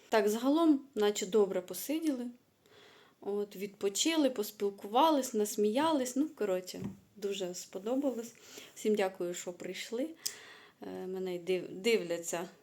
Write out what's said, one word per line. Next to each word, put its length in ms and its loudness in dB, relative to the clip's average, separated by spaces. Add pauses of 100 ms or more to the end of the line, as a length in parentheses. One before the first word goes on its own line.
Так, 200 4
загалом, 520 4 (140)
наче 320 2
добре 340 4
посиділи. 640 -2 (920)
От, 360 -4
відпочили, 760 2
поспілкувались, 1040 2
насміялись. 840 2
Ну, 120 2
коротше, 520 -2 (360)
дуже 380 -4
сподобалось. 800 -4 (420)
Всім 200 0
дякую, 400 0
що 180 -8
прийшли. 560 -6 (720)
Е, 240 -8
мене 280 -4
й 40 -4
див-, 320 -4
дивляться, 800 -2 (140)